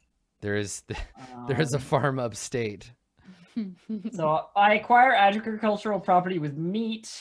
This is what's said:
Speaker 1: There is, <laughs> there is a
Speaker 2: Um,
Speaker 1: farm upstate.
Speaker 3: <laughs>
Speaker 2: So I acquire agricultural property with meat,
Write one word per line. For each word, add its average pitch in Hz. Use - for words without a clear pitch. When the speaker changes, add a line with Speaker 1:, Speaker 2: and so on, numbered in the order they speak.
Speaker 1:
There 101
is, 104
<laughs> 123
there 135
is 143
a 143
Speaker 2:
Um, 127
Speaker 1:
farm 135
upstate. 110
Speaker 3:
<laughs> 208
Speaker 2:
So 160
I 208
acquire 247
agricultural 214
property 180
with 147
meat, 220